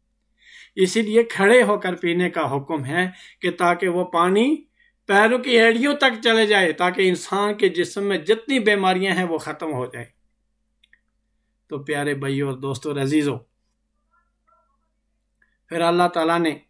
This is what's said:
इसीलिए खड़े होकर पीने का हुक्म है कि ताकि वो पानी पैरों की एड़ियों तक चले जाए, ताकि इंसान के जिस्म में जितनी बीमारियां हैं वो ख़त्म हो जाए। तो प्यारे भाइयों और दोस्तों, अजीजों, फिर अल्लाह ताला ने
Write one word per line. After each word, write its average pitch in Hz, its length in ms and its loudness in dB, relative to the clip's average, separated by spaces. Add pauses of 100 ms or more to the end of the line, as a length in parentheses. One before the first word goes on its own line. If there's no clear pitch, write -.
(760)
इसीलिए 214 460 2
खड़े 226 380 4
होकर 190 340 0
पीने 175 340 0
का 170 140 -4
हुक्म 139 400 -4
है 180 300 -4 (280)
कि 180 120 -2
ताकि 175 340 0
वो 180 180 -2
पानी 190 600 0 (420)
पैरों 220 300 4
की 240 180 0
एड़ियों 233 380 4
तक 254 240 0
चले 226 280 2
जाए, 190 260 2
ताकि 180 300 -2
इंसान 190 520 -2
के 208 160 2
जिस्म 175 320 -6
में 196 200 -4
जितनी 220 380 -2
बीमारियां 190 540 0
हैं 175 80 -2
वो 165 160 -4
ख़त्म 156 300 -10
हो 127 180 -6
जाए। 123 260 -16 (1600)
तो 147 100 -10
प्यारे 143 360 -4
भाइयों 139 340 -4
और 127 100 -6
दोस्तों, 139 380 -6
अजीजों, 139 420 0 (2250)
फिर 165 100 -4
अल्लाह 175 280 2
ताला 170 280 0
ने 160 320 -2